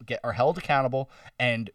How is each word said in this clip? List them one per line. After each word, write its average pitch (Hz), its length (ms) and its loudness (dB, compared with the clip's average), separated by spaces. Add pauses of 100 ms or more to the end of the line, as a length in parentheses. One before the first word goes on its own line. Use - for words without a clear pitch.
get, 113 200 -6
are 120 80 -2
held 151 260 2
accountable 135 500 0 (300)
and 117 360 0